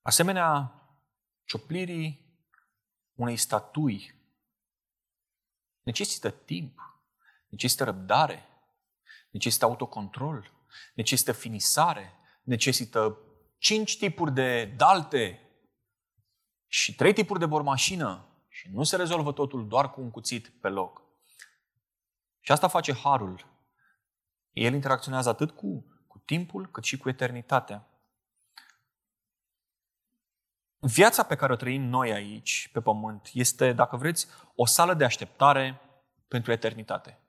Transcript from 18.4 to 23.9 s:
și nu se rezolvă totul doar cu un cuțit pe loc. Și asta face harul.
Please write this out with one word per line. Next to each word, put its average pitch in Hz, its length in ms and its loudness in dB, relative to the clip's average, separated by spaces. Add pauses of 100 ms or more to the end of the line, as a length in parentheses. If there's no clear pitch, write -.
și - 220 -20
nu 104 140 -4
se 156 120 0
rezolvă 165 360 -2
totul 135 360 -4
doar 135 240 2
cu 135 100 -14
un 120 100 -10
cuțit 117 380 -8
pe - 200 -6
loc. 95 320 -6 (1400)
Și - 120 0
asta 151 160 6
face 156 260 0
harul. 117 580 -2 (1000)